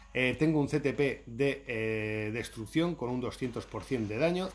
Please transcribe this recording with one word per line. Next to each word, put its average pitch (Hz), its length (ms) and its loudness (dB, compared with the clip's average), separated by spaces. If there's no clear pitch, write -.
Eh, 127 240 4
tengo 156 220 4
un 139 100 2
C 147 100 2
T 131 140 2
P 139 340 2
de, 127 400 0
eh, 110 640 -2
destrucción 117 640 -2
con 123 140 -4
un 127 120 -2
doscientos 117 460 -4
por 107 160 -8
cien 120 240 -2
de 104 100 -4
daño 180 380 2